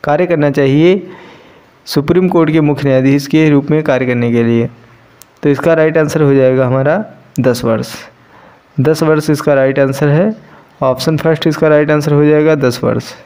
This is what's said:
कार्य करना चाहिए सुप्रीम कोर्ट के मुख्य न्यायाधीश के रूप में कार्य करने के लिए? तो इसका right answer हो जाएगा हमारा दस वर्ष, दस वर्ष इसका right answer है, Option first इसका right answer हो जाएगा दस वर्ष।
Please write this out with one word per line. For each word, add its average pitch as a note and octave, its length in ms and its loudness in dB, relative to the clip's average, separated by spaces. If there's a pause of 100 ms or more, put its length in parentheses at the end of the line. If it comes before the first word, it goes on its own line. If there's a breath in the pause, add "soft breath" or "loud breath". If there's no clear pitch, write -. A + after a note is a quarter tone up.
कार्य D3+ 220 0
करना D3+ 240 0
चाहिए D3+ 520 2 (840 loud breath)
सुप्रीम F3 420 0
कोर्ट E3 220 0
के D#3+ 100 0
मुख्य C#3+ 240 -2
न्यायाधीश C#3 420 0
के D#3 240 2
रूप C#3+ 200 0
में D#3 120 0
कार्य C3 240 -2
करने A#2+ 260 -2
के A#2 120 2
लिए? A#2 240 0 (760 soft breath)
तो D3 60 0
इसका D#3 260 0
right D#3+ 240 0
answer D#3 240 0
हो C#3 120 4
जाएगा C3 320 2
हमारा C#3+ 380 -2 (360)
दस A#2+ 240 -2
वर्ष, A2+ 300 -4 (880 soft breath)
दस D3+ 220 0
वर्ष D#3 280 0
इसका D3 240 0
right C3+ 240 0
answer C#3 300 0
है, F#3 260 0 (480 loud breath)
Option C3 340 -2
first D#3 300 -2
इसका D#3 220 0
right D3+ 220 2
answer D3+ 220 0
हो D3 120 4
जाएगा D3+ 320 2
दस B2+ 280 -2
वर्ष। A#2 280 -4 (140)